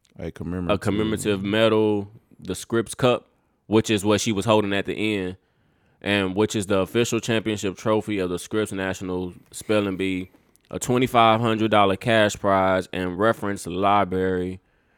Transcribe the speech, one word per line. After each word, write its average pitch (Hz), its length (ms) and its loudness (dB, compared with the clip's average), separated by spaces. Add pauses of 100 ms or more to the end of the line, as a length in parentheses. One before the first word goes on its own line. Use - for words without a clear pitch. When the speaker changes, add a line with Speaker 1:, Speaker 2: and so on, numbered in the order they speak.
(180)
Speaker 1:
A 85 140 -8
commemorative. 87 440 -4
Speaker 2:
a 95 40 -2
commemorative 104 640 -2
medal, 107 680 2 (300)
the - 160 -8
Scripps - 400 -4
Cup, 123 320 0 (400)
which 110 240 2
is 101 120 2
what 104 180 2
she 117 100 0
was 98 140 -2
holding 107 280 2
at 98 120 -2
the 90 80 -6 (240)
end, 92 200 -6 (640)
and 95 340 0
which 107 200 0
is 104 100 -2
the 98 140 0
official 113 400 0
championship 107 580 -4
trophy 107 400 -2
of 90 140 -2
the 87 80 -4
Scripps 107 320 -4
National 92 640 -6 (180)
Spelling 101 460 -2
Bee, 92 340 -4 (400)
a - 80 -8
twenty-five 120 600 4
hundred 110 300 0
dollar 101 260 4
cash 107 420 2
prize 95 540 2
and 90 280 -4
reference 101 480 -2
library 92 920 0 (380)